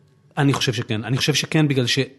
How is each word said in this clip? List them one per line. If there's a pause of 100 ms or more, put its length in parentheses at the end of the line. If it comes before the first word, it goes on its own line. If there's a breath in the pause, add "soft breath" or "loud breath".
(380)
אני
חושב
שכן.
אני
חושב
שכן,
בגלל
ש-, (200)